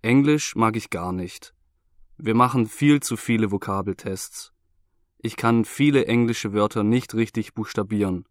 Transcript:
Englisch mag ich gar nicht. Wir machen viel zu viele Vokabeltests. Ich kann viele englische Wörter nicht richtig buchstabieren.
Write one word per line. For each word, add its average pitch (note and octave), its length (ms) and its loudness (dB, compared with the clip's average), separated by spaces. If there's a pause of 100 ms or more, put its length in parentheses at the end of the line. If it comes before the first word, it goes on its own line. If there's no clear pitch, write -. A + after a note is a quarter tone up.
Englisch C#3 520 2
mag A2+ 220 2
ich - 140 -8
gar F2 220 -6
nicht. F#2 400 -10 (640)
Wir A2 180 -2
machen B2 320 4
viel C#3+ 340 4
zu A#2+ 160 -6
viele A2 340 0
Vokabeltests. G2 1000 -6 (680)
Ich A2+ 180 -8
kann A#2 280 2
viele C#3+ 420 2
englische A#2 460 0
Wörter G#2 320 0
nicht A#2 300 0
richtig A2+ 400 -2
buchstabieren. G2+ 760 -4